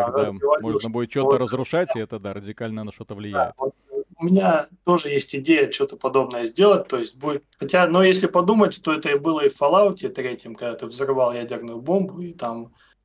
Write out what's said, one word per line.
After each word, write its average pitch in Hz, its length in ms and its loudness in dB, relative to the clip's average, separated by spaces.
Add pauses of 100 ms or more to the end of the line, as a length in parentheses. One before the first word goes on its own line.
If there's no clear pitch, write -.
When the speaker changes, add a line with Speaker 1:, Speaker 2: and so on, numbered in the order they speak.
Speaker 1:
когда 135 200 0
Speaker 2:
да, - 40 -4
Levolution. 143 320 0
Speaker 1:
можно - 300 -4
будет 117 180 -4
че-то 135 200 0
Speaker 2:
Вот. 135 100 4
Speaker 1:
разрушать, 127 560 -2
и 117 40 -6
это, 107 200 -8
да, 98 140 -10
радикально 107 500 -10
на 104 80 -12
что-то 107 240 -16
Speaker 2:
Да, - 20 -14
Speaker 1:
влияет. 104 400 -4
Speaker 2:
вот, 135 160 -6 (180)
э, 415 100 -6 (180)
у 165 60 -4
меня 180 420 4 (160)
тоже 170 260 2
есть 143 260 -2
идея 143 360 4
че-то - 260 -4
подобное 127 480 0
сделать, 190 420 4
то 127 120 -2
есть 113 180 -8
будет... 143 260 -6 (160)
Хотя, 180 280 2
но 180 160 4
если 185 240 4
подумать, 196 560 2
то 156 100 0
это 151 160 -4
и 143 80 2
было 156 260 0
и 139 60 6
в - 100 -10
Fallout 185 500 4
третьем, 120 440 -8
когда 117 220 -8
ты 117 100 -12
взрывал 131 480 0
ядерную 117 480 -8
бомбу, 175 400 -2
и 170 120 -10
там 117 420 -10 (280)